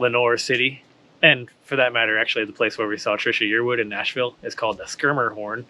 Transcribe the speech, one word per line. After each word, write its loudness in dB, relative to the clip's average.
Lenoir 2
City, -2
and 6
for -8
that 2
matter, 2
actually, 0
the -6
place 0
where 0
we -4
saw 0
Trisha 0
Yearwood 0
in -2
Nashville -4
is -10
called -4
the -14
Skirmer 0
Horn -10